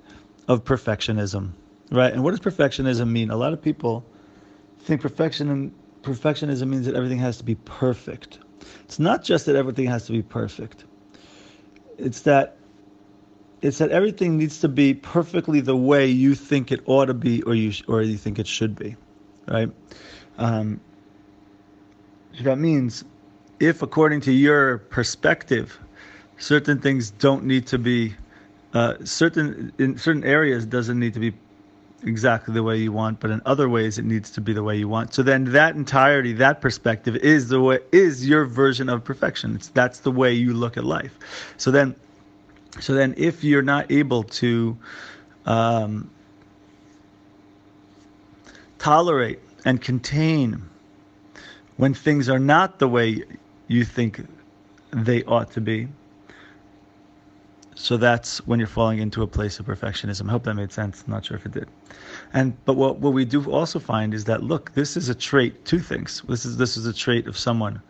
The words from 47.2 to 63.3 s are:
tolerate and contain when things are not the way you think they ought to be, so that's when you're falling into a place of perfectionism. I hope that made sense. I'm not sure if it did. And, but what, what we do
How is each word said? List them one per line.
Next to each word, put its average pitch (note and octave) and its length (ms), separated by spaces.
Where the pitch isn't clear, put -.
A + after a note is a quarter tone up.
tolerate D3+ 600
and B2+ 160
contain C#3 800
when C3 180
things C#3+ 340
are C3 120
not D#3+ 400
the C3+ 80
way A2+ 340
you A#2+ 160
think A2+ 380
they A#2 340
ought A#2 260
to - 80
be, A2+ 300
so - 220
that's A#2 500
when A#2 120
you're A2 100
falling A2 300
into A2 240
a G#2+ 40
place G#2 320
of G2 60
perfectionism. G2+ 640
I A2 40
hope A#2 120
that A2 100
made G2+ 160
sense. G#2 360
I'm G#2+ 60
not G#2 120
sure A2 140
if - 80
it G#2 60
did. - 140
And, C3 320
but C3+ 80
what, C3+ 240
what C#3 160
we C3 100
do C3+ 260